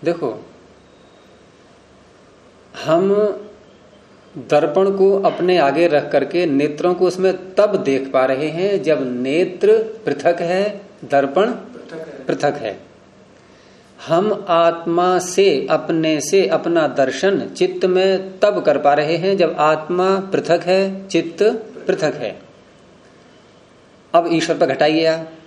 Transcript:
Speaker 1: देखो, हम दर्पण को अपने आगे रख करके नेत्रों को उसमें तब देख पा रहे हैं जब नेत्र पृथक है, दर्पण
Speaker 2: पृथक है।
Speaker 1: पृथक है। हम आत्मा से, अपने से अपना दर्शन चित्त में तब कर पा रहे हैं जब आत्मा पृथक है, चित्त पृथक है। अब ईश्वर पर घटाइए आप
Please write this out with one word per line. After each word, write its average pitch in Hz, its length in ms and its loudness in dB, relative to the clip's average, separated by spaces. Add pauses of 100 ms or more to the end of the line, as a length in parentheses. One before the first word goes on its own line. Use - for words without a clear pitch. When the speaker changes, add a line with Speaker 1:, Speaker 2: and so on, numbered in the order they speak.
Speaker 1:
देखो, 147 420 -4 (2500)
हम 180 300 2 (1200)
दर्पण 151 520 2
को 196 320 2
अपने 180 360 2
आगे 147 280 2
रख 143 260 0
करके 147 340 0
नेत्रों 151 480 0
को 180 120 0
उसमें 185 480 -2
तब 202 220 2
देख 135 360 -2
पा 131 120 2
रहे 135 240 -2
हैं 180 340 -2
जब 135 400 0
नेत्र 175 500 2 (340)
पृथक 165 340 0
है, 185 400 -2 (240)
दर्पण 139 420 2
Speaker 2:
पृथक - 460 -10
है। - 320 -16
Speaker 1:
पृथक - 380 -2
है। 101 180 -8 (1300)
हम 190 420 0
आत्मा 170 680 2
से, 175 520 0
अपने 160 500 0
से 190 260 2
अपना 165 420 0
दर्शन 135 520 0
चित्त - 440 -2
में 185 540 0
तब 202 240 2
कर 143 160 2
पा 143 160 4
रहे 151 220 0
हैं 190 200 0
जब 170 220 0
आत्मा 180 580 0 (160)
पृथक - 320 0
है, 190 440 -2
चित्त - 340 -2 (440)
पृथक 151 300 -2
है। 117 360 -12 (1600)
अब 170 180 4
ईश्वर 160 260 0
पर 165 80 2
घटाइए 156 400 2
आप 160 240 -2 (160)